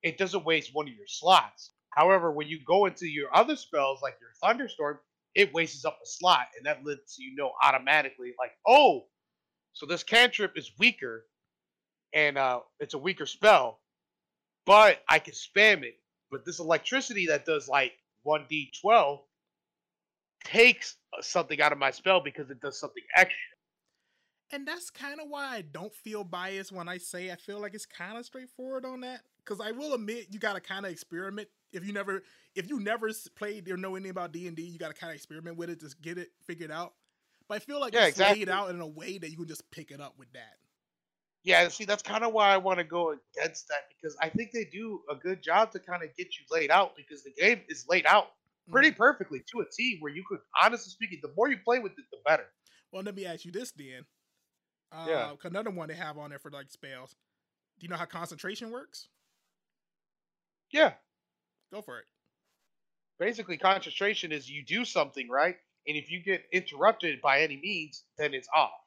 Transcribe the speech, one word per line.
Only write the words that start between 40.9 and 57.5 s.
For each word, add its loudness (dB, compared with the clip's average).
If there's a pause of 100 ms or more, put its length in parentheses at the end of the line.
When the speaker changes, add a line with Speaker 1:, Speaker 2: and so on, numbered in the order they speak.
Speaker 1:
Yeah, 6
see, -10
that's -2
kinda -2
why 6
I 4
wanna 0
go -2
against -8
that, -6
because -14
I -2
think -6
they -6
do -12
a -6
good -8
job 2
to -12
kinda -10
get -14
you -20
laid 0
out, 4
because -20
the -20
game 2
is -12
laid 2
out 4 (360)
pretty 4
Speaker 2:
Mm-hmm. 6
Speaker 1:
perfectly 0 (100)
to -8
a -6
T, -4
where -10
you -14
could, -10 (220)
honestly 2
speaking, -12
the -14
more 2
you -4
play 0
with -10
it, -20
the -18
better. 2 (420)
Speaker 2:
Well, -12
let -10
me -12
ask -12
you -18
this -10
then. -20 (960)
Speaker 1:
Yeah. -4
Speaker 2:
Uh, -18
another -8
one -12
they -12
have -12
on -16
there -18
for, -16
like, -12
spells. -20 (600)